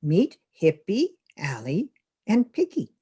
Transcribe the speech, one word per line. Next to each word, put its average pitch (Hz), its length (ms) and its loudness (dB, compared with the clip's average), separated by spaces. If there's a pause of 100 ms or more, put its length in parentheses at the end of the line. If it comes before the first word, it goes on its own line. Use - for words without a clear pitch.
meet 160 360 2 (140)
Hippy, 202 640 0 (220)
Allie, 139 520 -6 (380)
and 240 240 2
Piggy. - 500 -4